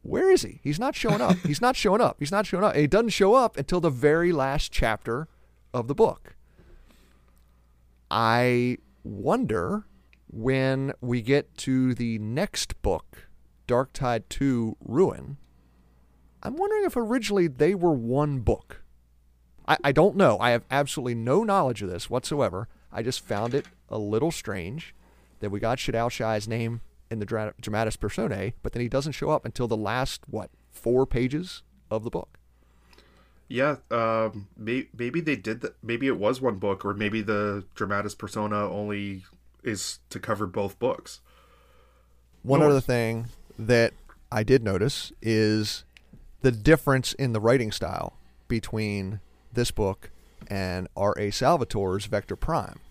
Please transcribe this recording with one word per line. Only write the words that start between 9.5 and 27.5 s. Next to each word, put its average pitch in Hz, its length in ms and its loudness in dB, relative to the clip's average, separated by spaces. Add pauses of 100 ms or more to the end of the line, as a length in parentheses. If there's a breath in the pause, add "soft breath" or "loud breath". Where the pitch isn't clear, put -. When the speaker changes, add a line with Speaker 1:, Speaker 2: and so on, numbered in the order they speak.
Speaker 1:
when 131 720 -2
we 120 200 -2
get 135 380 0
to 131 360 2
the 113 260 -2
next 123 600 -4
book, - 480 -4 (380)
Darktide 123 600 0
two, 120 520 0
Ruin, 139 560 -2 (1040)
I'm 247 140 -6
wondering 415 280 0
if 330 120 -2
originally 208 520 2
they 151 260 2
were 175 180 4
one 135 480 0
book. - 420 -2 (840)
I, - 180 4
I 143 80 4
don't 170 240 6
know. 131 220 6
I 120 120 4
have 120 200 2
absolutely 131 440 -2
no 123 280 2
knowledge 165 400 2
of 92 80 -6
this 87 180 -8
whatsoever. 117 600 -2 (240 soft breath)
I 110 100 -6
just 123 220 -4
found 113 300 -2
it 143 120 -2 (220)
a 107 100 -8
little 107 320 0
strange 101 640 -8 (460 soft breath)
that 104 100 -4
we 101 80 -4
got 113 200 -2
Shadao 117 320 0
Shai's 110 360 -2
name 117 360 -4 (280)
in 113 80 -4
the 104 80 -4
dra-, 107 340 -4